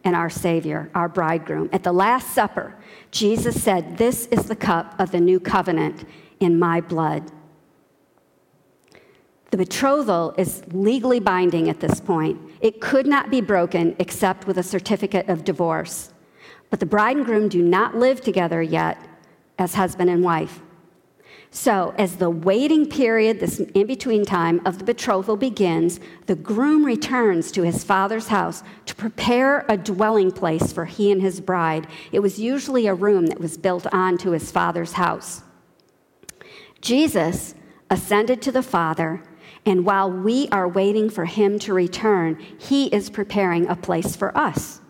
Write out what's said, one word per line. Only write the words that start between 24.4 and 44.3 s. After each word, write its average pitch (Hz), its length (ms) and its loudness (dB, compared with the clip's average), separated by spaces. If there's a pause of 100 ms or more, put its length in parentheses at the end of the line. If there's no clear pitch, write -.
of 180 120 -2
the 190 60 -12
betrothal 214 520 0
begins, 175 640 0 (280)
the 196 80 0
groom 277 500 2
returns 247 680 0
to 190 100 0
his 170 200 0
father's 202 460 0
house 170 340 -2 (220)
to - 100 -12
prepare 247 720 0
a 214 120 0
dwelling 202 540 2
place 165 400 -2
for 143 120 -6
he 202 260 0
and 190 120 2
his 190 180 -2
bride. 160 460 0 (260)
It - 80 2
was 196 180 0
usually 254 480 0
a 196 80 2
room 185 340 2
that - 120 -4
was 165 160 -6
built 180 340 -2
onto 185 420 2
his 160 180 -4
father's 170 420 -2
house. - 500 -4 (1400)
Jesus 226 720 0 (340)
ascended 214 540 0
to 269 100 -2
the 262 100 0
Father, 165 600 -2 (420)
and 185 220 4
while 196 240 2
we 214 420 0
are 190 160 0
waiting 202 400 2
for 196 160 -4
him 202 360 0
to 214 120 -6
return, 180 640 0 (220)
he 277 300 0
is 202 200 -2
preparing 190 580 0
a 170 100 -4
place 170 380 -4
for - 220 -4